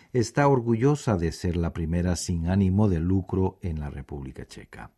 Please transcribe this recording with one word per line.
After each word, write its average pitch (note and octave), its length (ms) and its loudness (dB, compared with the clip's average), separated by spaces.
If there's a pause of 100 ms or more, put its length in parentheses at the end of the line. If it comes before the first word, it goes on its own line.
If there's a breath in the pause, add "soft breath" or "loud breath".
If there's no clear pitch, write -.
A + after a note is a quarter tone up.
(120 loud breath)
está C#3+ 360 2
orgullosa A#2+ 680 2
de E2 160 0
ser F2 240 -2
la E2+ 160 0
primera E2+ 440 0
sin E2+ 320 -2
ánimo G2 400 4
de E2+ 120 2
lucro F#2 600 0
en D#2+ 180 -4
la D2 100 -6
República C#2 560 -12
Checa. - 520 -18